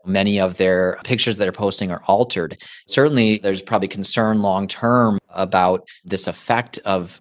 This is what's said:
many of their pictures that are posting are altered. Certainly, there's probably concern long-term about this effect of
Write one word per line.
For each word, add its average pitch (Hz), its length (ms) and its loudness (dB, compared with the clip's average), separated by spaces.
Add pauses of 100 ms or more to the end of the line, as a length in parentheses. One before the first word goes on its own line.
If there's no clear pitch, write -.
many 98 320 2
of 92 200 0
their 92 440 2
pictures 113 360 -2
that 101 100 0
are 92 40 -4
posting 98 380 -4
are 85 160 -8
altered. 98 560 0 (240)
Certainly, 123 560 2
there's 98 200 -2
probably 98 260 -2
concern 107 540 -2
long-term 101 760 2 (120)
about 92 580 0 (160)
this 92 240 -4
effect 117 560 -4
of 92 360 -4